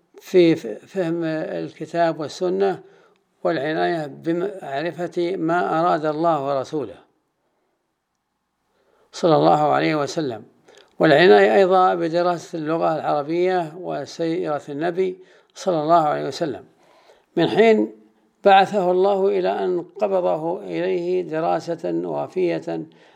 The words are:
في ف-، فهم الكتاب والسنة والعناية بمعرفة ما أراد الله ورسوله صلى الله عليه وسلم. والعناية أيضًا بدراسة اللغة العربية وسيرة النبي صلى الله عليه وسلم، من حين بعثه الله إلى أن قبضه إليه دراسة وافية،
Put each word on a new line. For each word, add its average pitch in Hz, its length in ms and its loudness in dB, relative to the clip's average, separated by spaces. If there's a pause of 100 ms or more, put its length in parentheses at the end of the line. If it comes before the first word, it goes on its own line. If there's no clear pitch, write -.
(220)
في 170 340 4
ف-، - 120 -6
فهم 170 560 -6
الكتاب 160 960 -4
والسنة 180 640 -4 (600)
والعناية 165 640 -2
بمعرفة 170 1300 -6
ما 170 440 -2
أراد 165 260 0
الله 151 420 0
ورسوله 135 480 -4 (2250)
صلى 165 240 2
الله 151 380 4
عليه 156 220 0
وسلم. 139 580 -6 (440)
والعناية 190 560 6
أيضًا 185 400 4
بدراسة 170 640 -2
اللغة 160 380 -2
العربية 156 840 -2
وسيرة 165 880 -6
النبي 175 480 -4 (380)
صلى 165 280 -2
الله 160 240 4
عليه 147 200 -2
وسلم، 135 360 -6 (720)
من 165 120 4
حين 220 440 4 (520)
بعثه 190 480 4
الله 190 360 2
إلى 190 220 0
أن 190 320 -2
قبضه 180 800 -2
إليه 180 600 -4
دراسة 165 840 -4
وافية، 165 800 -4 (340)